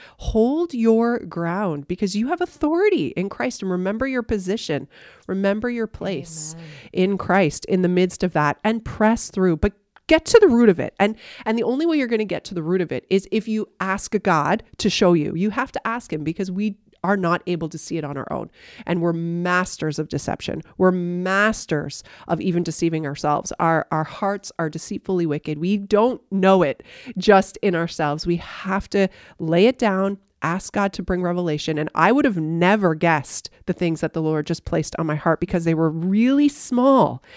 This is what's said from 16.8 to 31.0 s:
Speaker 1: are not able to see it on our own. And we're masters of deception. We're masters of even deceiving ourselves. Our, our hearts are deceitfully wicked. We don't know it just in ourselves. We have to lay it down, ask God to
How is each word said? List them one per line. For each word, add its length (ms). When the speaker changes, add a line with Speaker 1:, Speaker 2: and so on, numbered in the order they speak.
Speaker 1:
are 140
not 300
able 200
to 120
see 180
it 60
on 120
our 160
own. 160
And 160
we're 120
masters 840
of 100
deception. 540
We're 140
masters 1120
of 140
even 200
deceiving 460
ourselves. 520
Our, 320
our 120
hearts 560
are 100
deceitfully 560
wicked. 320
We 200
don't 440
know 300
it 220
just 400
in 180
ourselves. 520
We 80
have 540
to 180
lay 260
it 140
down, 400
ask 300
God 200
to 100